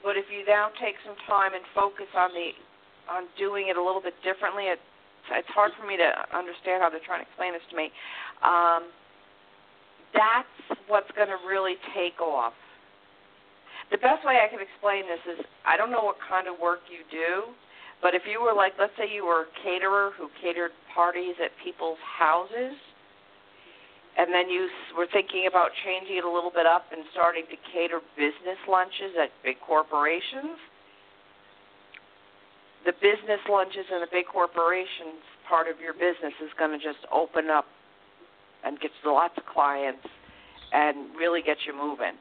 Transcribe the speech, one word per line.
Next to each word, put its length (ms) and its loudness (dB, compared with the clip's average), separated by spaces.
But 80 0
if 160 -4
you 160 -8
now 320 4
take 240 -4
some 240 -16
time 320 2
and 160 -12
focus 400 0
on 160 4
the, 240 -6
on 240 -6
doing 320 -2
it 80 0
a 80 0
little 160 0
bit 240 -6
differently, 480 -2
it's, 160 -4
it's 160 -2
hard 240 4
for 80 -16
me 160 -6
to 100 6
understand 480 -4
how 80 4
they're 160 -2
trying 220 -8
to 20 -16
explain 320 -6
this 120 -14
to 60 -10
me. 140 -4
Um, 400 6
that's 720 2
what's 320 2
gonna 240 2
really 320 0
take 320 -4
off. 320 0
The 80 2
best 240 4
way 160 4
I 80 6
can 160 -8
explain 480 -4
this 160 -6
is, 160 -10
I 80 4
don't 160 0
know 160 0
what 160 -2
kind 240 -2
of 160 -8
work 240 -2
you 240 -18
do, 400 -4
but 160 2
if 160 0
you 80 -4
were, 160 2
like, 240 4
let's 160 2
say 160 -4
you 160 -6
were 220 2
a 20 -20
caterer 500 0
who 240 -12
catered 320 -4
parties 480 0
at 80 -2
people's 420 -6
houses, 720 0
and 160 2
then 160 2
you 160 -2
s-, 320 -10
were 160 0
thinking 340 0
about 240 4
changing 320 -6
it 80 -2
a 60 -2
little 200 -2
bit 160 2
up 260 4
and 200 -12
starting 400 0
to 40 -14
cater 280 -2
business 420 -4
lunches 520 0
at 100 2
big 160 -4
corporations, 960 0
the 80 2
business 480 2
lunches 420 0
and 100 -4
the 80 -8
big 160 0
corporations 920 -2
part 200 2
of 120 -8
your 120 -10
business 500 -2
is 160 -10
gonna 200 0
just 240 -8
open 380 0
up 160 4
and 160 -8
get 100 -6
you 80 2
lots 240 4
of 100 -8
clients 600 0
and 440 2
really 260 2
get 140 0
you 100 -8
moving. 440 -4